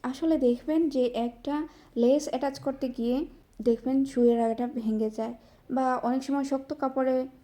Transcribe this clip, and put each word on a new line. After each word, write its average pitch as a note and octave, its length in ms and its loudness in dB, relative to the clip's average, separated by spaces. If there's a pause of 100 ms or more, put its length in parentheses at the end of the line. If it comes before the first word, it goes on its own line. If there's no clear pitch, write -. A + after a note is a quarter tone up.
আসলে D#4 340 0
দেখবেন C4+ 520 2
যে B3+ 160 2
একটা A#3+ 640 -4 (280)
লেস C4 340 4
অ্যাটাচ C4+ 300 -4
করতে C4+ 280 -4
গিয়ে B3 380 -2 (360)
দেখবেন C4 440 2
সুইয়ের A#3+ 360 4
আগাটা A3+ 260 0
ভেঙে A3 420 -2
যায়, A3+ 240 -6 (380)
বা B3+ 240 2
অনেক B3+ 280 -2
সময় C#4 200 0
শক্ত C4+ 300 -4
কাপড়ে C4 540 0 (160)